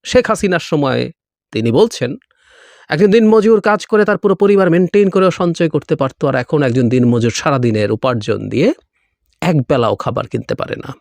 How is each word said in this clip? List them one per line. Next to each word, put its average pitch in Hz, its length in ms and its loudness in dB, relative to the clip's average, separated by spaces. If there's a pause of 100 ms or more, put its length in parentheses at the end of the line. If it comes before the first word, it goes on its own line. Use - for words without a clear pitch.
শেখ 247 220 0
হাসিনার 190 320 -2
সময় 131 520 -2 (400)
তিনি 113 200 -2
বলছেন, 147 440 0 (720)
একজন 185 220 2
দিনমজুর 220 500 4
কাজ 208 240 -2
করে 214 200 2
তার 202 120 0
পুরো 196 180 0
পরিবার 196 340 2
মেইনটেইন 185 400 2
করেও 190 220 2
সঞ্চয় 170 380 -2
করতে 151 260 -2
পারতো, 139 320 -4
আর 135 80 0
এখন 143 280 -2
একজন 123 260 0
দিনমজুর 120 420 2
সারাদিনের 113 600 -2
উপার্জন 110 580 -4
দিয়ে 165 240 0 (680)
এক 170 140 0
বেলাও 120 400 0
খাবার 120 320 -6
কিনতে - 280 -8
পারে - 200 -8
না। - 260 -16